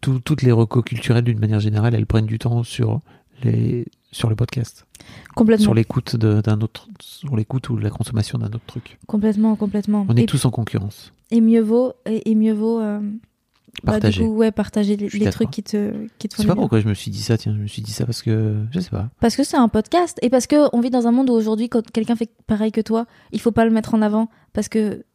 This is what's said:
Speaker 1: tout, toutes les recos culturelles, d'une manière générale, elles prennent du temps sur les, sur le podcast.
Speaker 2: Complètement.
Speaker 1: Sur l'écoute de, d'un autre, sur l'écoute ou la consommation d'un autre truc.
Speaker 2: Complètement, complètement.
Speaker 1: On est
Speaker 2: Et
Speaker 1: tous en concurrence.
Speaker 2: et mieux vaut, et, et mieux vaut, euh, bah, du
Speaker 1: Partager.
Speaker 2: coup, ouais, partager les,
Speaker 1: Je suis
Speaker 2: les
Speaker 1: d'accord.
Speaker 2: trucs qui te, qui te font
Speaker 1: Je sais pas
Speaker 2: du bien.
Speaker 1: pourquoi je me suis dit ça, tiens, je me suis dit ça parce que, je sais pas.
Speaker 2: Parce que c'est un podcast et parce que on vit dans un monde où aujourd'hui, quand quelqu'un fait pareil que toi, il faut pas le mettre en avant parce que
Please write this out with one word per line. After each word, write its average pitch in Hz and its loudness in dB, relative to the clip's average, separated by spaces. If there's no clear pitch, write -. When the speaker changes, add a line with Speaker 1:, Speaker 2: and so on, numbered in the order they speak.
Speaker 1:
tout, 131 0
toutes 151 -2
les 123 6
recos 113 2
culturelles, 120 0
d'une 117 0
manière 107 2
générale, 107 2
elles 107 0
prennent 110 2
du 110 -4
temps 117 -2
sur 117 -2
les, 113 0
sur - -2
le 107 0
podcast. - -6
Speaker 2:
Complètement. 220 4
Speaker 1:
Sur 208 4
l'écoute 113 0
de, 107 4
d'un 107 0
autre, - -6
sur - -8
l'écoute 117 -4
ou 120 -2
la 107 -2
consommation 113 -4
d'un 113 -4
autre 110 -10
truc. - -16
Speaker 2:
Complètement, 214 2
complètement. 208 -2
Speaker 1:
On 117 4
est 123 6
Speaker 2:
Et 233 4
Speaker 1:
tous 139 -2
en 123 4
concurrence. 107 -6
Speaker 2:
et 226 4
mieux 226 6
vaut, 240 2
et, 220 -2
et 220 4
mieux 220 2
vaut, 220 0
euh, 208 -4
bah, - 0
du 214 0
Speaker 1:
Partager. 214 2
Speaker 2:
coup, 220 -2
ouais, 220 2
partager 208 0
les, 202 -6
Speaker 1:
Je - -4
suis 208 -6
Speaker 2:
les 214 2
Speaker 1:
d'accord. 196 0
Speaker 2:
trucs - -6
qui - -10
te, 208 -4
qui 214 -8
te - -12
font 220 -4
Speaker 1:
Je 208 0
sais - 2
pas - 4
Speaker 2:
du - -2
bien. 262 0
Speaker 1:
pourquoi 117 2
je 104 0
me 104 0
suis - -10
dit 104 -8
ça, 113 0
tiens, 110 -4
je 104 -4
me 104 -6
suis 104 -10
dit 107 -10
ça - -4
parce 117 -6
que, 110 0
je 165 -4
sais 180 -8
pas. 101 -6
Speaker 2:
Parce 233 0
que 269 0
c'est 294 -2
un 240 4
podcast 330 0
et 240 0
parce 247 2
que 294 4
on 233 2
vit 247 -2
dans 240 0
un 233 2
monde 262 2
où - 2
aujourd'hui, 220 0
quand 226 -2
quelqu'un 226 0
fait 220 -6
pareil 220 0
que 226 -2
toi, 226 -2
il 220 -4
faut 233 0
pas 226 4
le 226 4
mettre 220 0
en 220 4
avant 214 0
parce - -4
que 214 -2